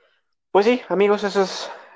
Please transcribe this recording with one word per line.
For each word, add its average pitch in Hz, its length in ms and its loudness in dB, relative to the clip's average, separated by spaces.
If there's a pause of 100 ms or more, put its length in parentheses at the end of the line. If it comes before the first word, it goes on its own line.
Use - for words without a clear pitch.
(520)
pues 202 140 4
sí, 247 240 2
amigos, 202 340 0
eso 196 180 -2
es, - 280 -4 (260)